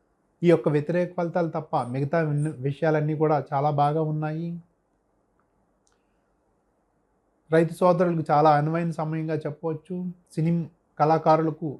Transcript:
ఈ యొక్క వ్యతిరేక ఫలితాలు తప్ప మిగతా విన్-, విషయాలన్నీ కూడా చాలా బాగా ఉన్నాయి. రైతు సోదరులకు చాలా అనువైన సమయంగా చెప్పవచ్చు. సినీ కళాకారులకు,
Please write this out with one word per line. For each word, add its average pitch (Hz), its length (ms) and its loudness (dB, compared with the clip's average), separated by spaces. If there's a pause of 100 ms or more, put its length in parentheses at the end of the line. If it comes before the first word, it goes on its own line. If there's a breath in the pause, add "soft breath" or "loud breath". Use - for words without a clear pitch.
(420)
ఈ 170 60 2
యొక్క 165 200 4
వ్యతిరేక 170 460 -2
ఫలితాలు 170 360 -2
తప్ప 151 340 -4
మిగతా 139 360 -2
విన్-, 147 380 -2
విషయాలన్నీ 151 580 -2
కూడా 151 240 2
చాలా 143 300 -2
బాగా 147 320 0
ఉన్నాయి. 156 460 -4 (3000)
రైతు 160 240 4
సోదరులకు 175 540 2
చాలా 156 280 6
అనువైన 160 340 0
సమయంగా 160 460 -4
చెప్పవచ్చు. 156 600 -8 (340)
సినీ 165 220 0 (460)
కళాకారులకు, 160 680 2 (120)